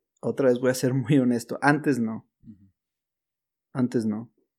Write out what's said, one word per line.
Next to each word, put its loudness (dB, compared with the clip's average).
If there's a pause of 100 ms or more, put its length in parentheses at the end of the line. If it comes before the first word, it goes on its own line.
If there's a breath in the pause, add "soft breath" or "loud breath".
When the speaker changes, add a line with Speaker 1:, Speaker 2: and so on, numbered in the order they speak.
(200)
Speaker 1:
otra 0
vez 2
voy 2
a 2
ser -2
muy 2
honesto, 0
antes 2
no. -6 (180)
Speaker 2:
Ujú. -20 (1040)
Speaker 1:
Antes -2
no. -6 (280)